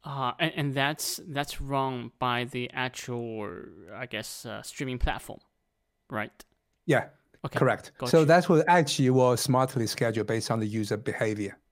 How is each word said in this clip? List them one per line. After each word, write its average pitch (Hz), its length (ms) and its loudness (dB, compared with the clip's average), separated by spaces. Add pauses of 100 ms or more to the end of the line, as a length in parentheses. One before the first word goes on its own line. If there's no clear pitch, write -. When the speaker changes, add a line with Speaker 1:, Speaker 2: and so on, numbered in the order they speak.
Speaker 1:
Uh, 135 320 -4
and, 165 200 0
and 143 160 -2
that's, 139 560 -2
that's 143 320 -6
run 135 580 -4
by 123 240 0
the 123 300 -6
actual, 120 760 -6 (460)
I 123 100 -10
guess, - 400 -10
uh, 107 160 -10
streaming 127 380 -8
platform, - 400 -4 (680)
right? 107 340 -8 (420)
Speaker 2:
Yeah, 131 220 4 (380)
Speaker 1:
Okay, - 140 -4
Speaker 2:
correct. 123 380 2
Speaker 1:
got 123 120 -6
Speaker 2:
So 165 120 8
Speaker 1:
you. 156 40 6
Speaker 2:
that's 165 220 6
what 156 200 6
actually 165 420 4
will 127 260 6
smartly 131 520 0
schedule 113 360 -2
based 110 260 -2
on 113 100 0
the 110 60 -2
user 107 300 -2
behavior. 104 600 -4 (140)